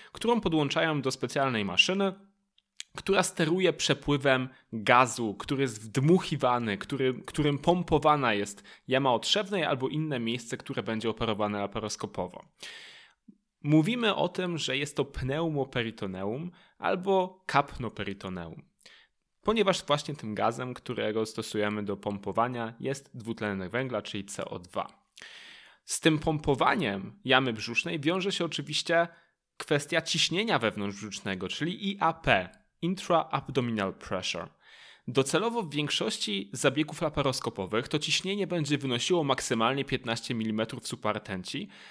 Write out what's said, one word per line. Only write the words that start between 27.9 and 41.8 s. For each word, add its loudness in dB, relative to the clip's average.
wiąże 0
się -2
oczywiście 0
kwestia 0
ciśnienia 2
wewnątrzbrzusznego, -4
czyli -4
I -6
A 2
P, 2
intraabdominal 0
pressure. -6
Docelowo 2
w -8
większości -2
zabiegów 0
laparoskopowych -2
to -2
ciśnienie -2
będzie 0
wynosiło 0
maksymalnie 2
piętnaście -4
milimetrów -2
subartenci, -4